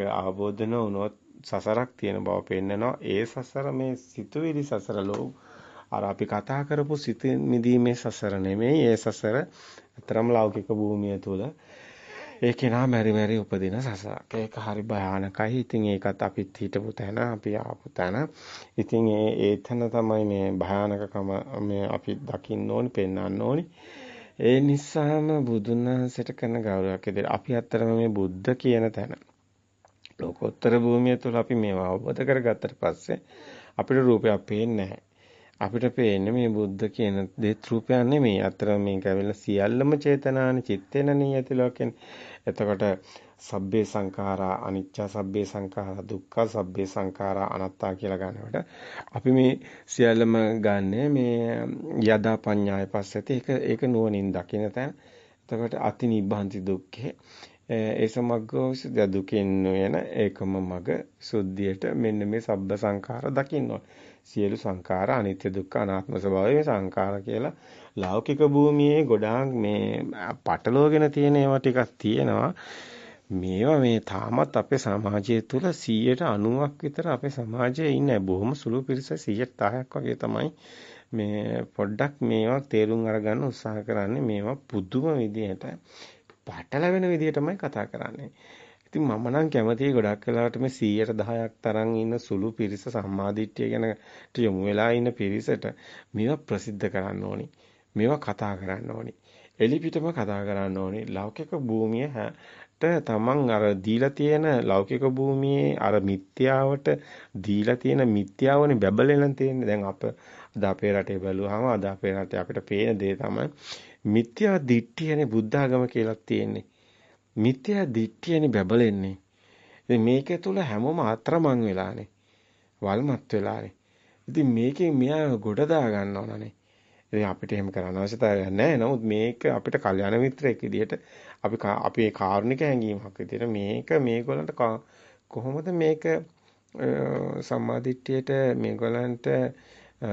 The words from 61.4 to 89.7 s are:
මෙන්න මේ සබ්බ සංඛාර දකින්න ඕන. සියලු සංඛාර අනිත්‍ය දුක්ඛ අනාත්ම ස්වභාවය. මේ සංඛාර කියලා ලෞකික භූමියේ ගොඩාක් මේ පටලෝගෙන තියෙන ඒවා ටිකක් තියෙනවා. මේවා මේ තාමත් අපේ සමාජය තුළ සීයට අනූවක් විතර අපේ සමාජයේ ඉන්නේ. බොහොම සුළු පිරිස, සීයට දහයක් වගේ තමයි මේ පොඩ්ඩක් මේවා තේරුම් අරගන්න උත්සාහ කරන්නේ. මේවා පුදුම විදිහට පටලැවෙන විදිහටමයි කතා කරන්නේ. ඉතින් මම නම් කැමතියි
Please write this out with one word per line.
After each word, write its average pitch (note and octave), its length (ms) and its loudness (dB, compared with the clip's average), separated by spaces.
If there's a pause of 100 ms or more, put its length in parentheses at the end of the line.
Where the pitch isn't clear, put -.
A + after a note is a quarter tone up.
මෙන්න G#2+ 360 0
මේ A2 120 -2
සබ්බ G2 360 -4
සංඛාර A2 540 -4
දකින්න C#3 400 -2
ඕන. G#2 140 -8 (360)
සියලු G#2 360 -2
සංඛාර F#2+ 540 -2
අනිත්‍ය G2+ 400 -2
දුක්ඛ F#2+ 280 -6
අනාත්ම F#2+ 380 -2
ස්වභාවය. G2 380 2
මේ D3+ 100 2
සංඛාර G2 580 -2
කියලා A#2 320 -4 (400)
ලෞකික G#2+ 520 -2
භූමියේ D3 580 6
ගොඩාක් A#2 520 2
මේ G#2 300 0 (520)
පටලෝගෙන C#3+ 720 4
තියෙන C#3+ 260 4
ඒවා C3+ 240 4
ටිකක් B2+ 360 2
තියෙනවා. A#2+ 560 2 (760)
මේවා G2 500 2
මේ A#2+ 220 4
තාමත් A2 560 -2
අපේ - 220 2
සමාජය G#2 640 0
තුළ C3+ 300 -2
සීයට B2 500 2
අනූවක් C3 560 0
විතර D#3 300 -6
අපේ C#3 220 -2
සමාජයේ B2+ 600 -2
ඉන්නේ. C3+ 300 2
බොහොම F#2+ 340 0
සුළු B2+ 280 -2
පිරිස, C3+ 320 -4
සීයට A#2+ 420 -4
දහයක් B2 360 -2
වගේ B2 240 -4
තමයි A2+ 320 -2 (600)
මේ A2 600 -4
පොඩ්ඩක් G#2+ 520 -2
මේවා A#2 420 2
තේරුම් A2+ 440 2
අරගන්න A2 380 0
උත්සාහ A2+ 380 -6
කරන්නේ. A2 400 -2
මේවා A2 400 -2
පුදුම A2+ 520 -4
විදිහට G#2+ 500 -4 (760)
පටලැවෙන F3+ 680 0
විදිහටමයි D#3 500 0
කතා A#2+ 300 -4
කරන්නේ. - 440 -10 (520)
ඉතින් - 200 -4
මම A#2+ 240 0
නම් C#3+ 220 2
කැමතියි B2+ 440 2